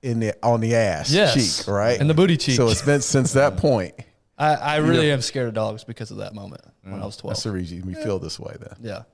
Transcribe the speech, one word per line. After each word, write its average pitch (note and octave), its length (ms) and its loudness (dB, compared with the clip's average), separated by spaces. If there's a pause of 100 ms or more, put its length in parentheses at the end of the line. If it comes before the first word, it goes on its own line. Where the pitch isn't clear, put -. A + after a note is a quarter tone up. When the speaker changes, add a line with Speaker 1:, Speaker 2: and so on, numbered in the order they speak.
Speaker 1:
In A#2+ 180 -2
the, G#2+ 240 0
on A#2 160 4
the A2+ 160 2
ass G2 360 0
Speaker 2:
Yes. E3+ 220 4 (280)
Speaker 1:
cheek, - 120 -8
right? A2 260 2
Speaker 2:
In C#3+ 80 2
the D#3 60 4
booty E3+ 220 4
cheek. C3+ 220 0
Speaker 1:
So A#2+ 100 4
it's G#2+ 140 2
been C#3+ 180 2
since C3 340 2
that C3+ 220 4
point. A2 400 0 (420)
Speaker 2:
I, D3+ 180 2
I D3 240 -2
Speaker 1:
You D3+ 40 2
Speaker 2:
really D#3+ 240 4
Speaker 1:
know. D3 60 4
Speaker 2:
am C3 80 0
scared B2+ 260 -4
of A2+ 60 -6
dogs A2 320 -4
because A2+ 260 -12
of G2+ 60 -12
that G2+ 180 -12
moment G2+ 260 -16 (220)
when F#2+ 180 -12
I F#2+ 40 -10
was G2+ 100 -12
twelve. G#2 200 -8
Speaker 1:
That's - 80 -8
the A2+ 80 -4
reason F2+ 360 -6
we F#2 80 -6
feel G2 240 -4
this - 180 -10
way - 220 -14
then. - 220 -18
Speaker 2:
Yeah. A2 220 -12 (100)